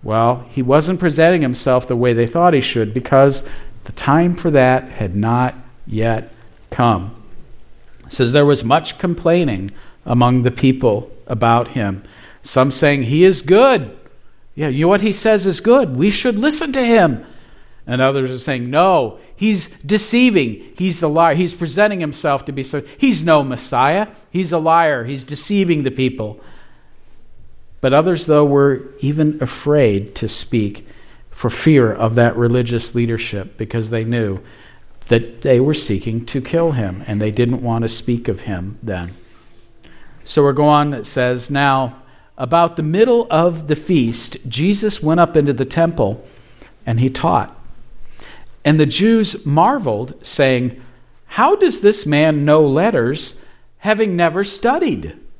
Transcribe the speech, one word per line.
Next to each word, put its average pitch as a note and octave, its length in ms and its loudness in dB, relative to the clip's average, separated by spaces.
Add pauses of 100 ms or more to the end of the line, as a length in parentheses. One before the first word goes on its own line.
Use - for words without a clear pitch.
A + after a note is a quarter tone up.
Well, A#2 480 0
he C3 120 -4
wasn't D3+ 380 2
presenting E3 420 2
himself B2+ 460 0
the B2 80 0
way B2 160 2
they A#2 160 2
thought E3+ 260 2
he C3+ 60 4
should A2 340 -2
because C3+ 480 2 (420)
the - 80 -14
time E3+ 420 2
for F3 180 -2
that B2+ 380 4
had G2 260 -6
not A#2+ 400 0 (300)
yet A2 460 -2 (380)
come. G2+ 400 0 (960)
It - 60 -18
says A#2+ 180 0
there C#3+ 160 4
was C#3 160 2
much C3 360 0
complaining E3 720 -2 (340)
among B2 360 2
the B2 100 2
people B2+ 580 0 (160)
about A#2 420 2
him. G2+ 340 -6 (400)
Some C3 280 0
saying, C#3+ 340 2
"He D3+ 200 4
is F#3 180 4
good. F#3+ 480 4 (640)
Yeah, D3+ 140 -4
you C3+ 140 -2
know E3+ 60 4
what G3+ 120 4
he G#3 120 0
says G3+ 340 0
is F#3 140 -2
good. A3 360 2
We F3 140 2
should G#3+ 280 -2
listen D4 340 -2
to C4 120 -2
him." G#3 400 4 (640)
And B2+ 140 -2
others C3+ 300 0
are B2+ 80 -8
saying, B2 320 -6
"No, D#3 480 2 (180)
he's G3+ 320 0 (160)
deceiving. G#3 760 2 (160)
He's F3+ 240 -2
the E3 80 0
liar. D#3+ 260 2
He's F3 200 -2
presenting F#3 460 -2
himself C#3+ 440 -4
to D3 80 -10
be C3+ 100 -8
so. C3+ 200 -6 (160)
He's A#3+ 240 2
no D#3+ 200 4
Messiah. C3+ 680 0 (220)
He's F3 220 -4
a E3+ 60 0
liar. D#3+ 460 2
He's C3 200 -8
deceiving E3+ 580 -2
the C3 80 -2
people." B2 500 -4 (1400)
But C3 140 0
others, D#3+ 320 2
though, D3+ 180 4
were C#3 380 2 (180)
even D3+ 400 0
afraid B2+ 760 0
to A2 120 -6
speak - 580 -4 (440)
for - 180 -4
fear B2+ 440 4
of A2+ 240 0
that A#2+ 200 4
religious A#2 600 0
leadership A2+ 600 -4
because A2 340 -6
they A2+ 120 -2
knew A2+ 380 -2 (680)
that - 360 0
they B2+ 180 4
were D3 140 2
seeking A2+ 520 -4
to C3+ 140 -6
kill E3 320 -2
him G2 340 -4
and G#2 160 -4
they G#2+ 80 0
didn't A#2+ 320 0
want A#2 200 -2
to A2+ 60 -2
speak A#2+ 380 -4
of G2+ 140 -4
him F#2+ 420 -10
then. F2+ 280 -8 (1120)
So - 180 0
we're C#3+ 100 4
going D3 400 2
on, - 20 -6
it A2 120 -10
says, B2 440 -4
Now, C3+ 440 0 (420)
about E3+ 380 0
the E3 80 -6
middle A3+ 480 2
of D#3+ 380 0
the D3 80 2
feast, B2 600 -2 (120)
Jesus G3+ 520 -2
went D#3+ 200 2
up E3+ 160 2
into C#3+ 160 2
the C3+ 120 -2
temple C3+ 600 -2 (600)
and A#2 140 -2
he B2+ 100 2
taught. C3 480 -2 (1080)
And D#3 160 4
the D3+ 60 4
Jews A3 600 0
marveled, D3+ 760 0
saying, B2+ 580 0 (460)
'How C#4+ 280 2
does G4 260 0
this G#3+ 240 2
man D3+ 400 2
know D3+ 220 4
letters, D3 720 0 (420)
having G#3 380 0
never F3 260 0
studied?' G3+ 720 -2 (240)